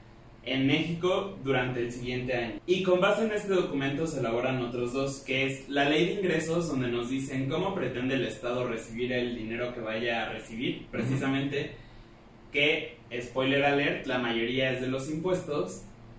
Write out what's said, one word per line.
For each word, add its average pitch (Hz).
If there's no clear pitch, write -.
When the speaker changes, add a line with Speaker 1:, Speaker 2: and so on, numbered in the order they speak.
Speaker 1:
en 135
México 170
durante 127
el 120
siguiente 123
año. 117
Y 190
con 180
base 214
en 214
este 196
documento 147
se 135
elaboran 123
otros 120
dos, 135
que 135
es 135
la 143
ley 165
de 180
ingresos, 165
donde 127
nos 120
dicen 135
cómo 180
pretende 123
el -
Estado 123
recibir 113
el 120
dinero 117
que 117
vaya 117
a 113
recibir, 117
Speaker 2:
Ujú. -
Speaker 1:
precisamente, 135
que, 151
spoiler 139
alert, 143
la 127
mayoría 123
es 123
de 127
los 135
impuestos. 170